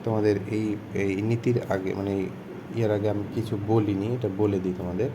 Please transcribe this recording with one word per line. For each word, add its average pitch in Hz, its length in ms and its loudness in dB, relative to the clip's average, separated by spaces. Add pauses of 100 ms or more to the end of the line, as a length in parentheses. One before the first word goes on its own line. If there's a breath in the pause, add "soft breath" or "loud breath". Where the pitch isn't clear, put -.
তোমাদের 107 320 4 (160)
এই, 107 240 0 (180)
এই 98 280 0
নীতির 120 380 2 (100)
আগে, 95 240 0
মানে 98 320 0 (500)
ইয়ার 113 160 2
আগে 104 180 2
আমি 101 140 -2 (120)
কিছু 110 220 -2 (100)
বলিনি, 104 400 2
এটা 120 300 -2
বলে 101 220 2
দিই 90 180 0
তোমাদের। 90 380 -2